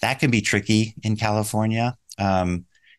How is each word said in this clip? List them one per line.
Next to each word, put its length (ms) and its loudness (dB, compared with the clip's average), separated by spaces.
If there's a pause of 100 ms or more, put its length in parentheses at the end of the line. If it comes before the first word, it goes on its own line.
that 180 -2
can 100 2
be 120 2
tricky 640 0
in 120 0
California. 800 0 (200)
Um, 480 0 (340)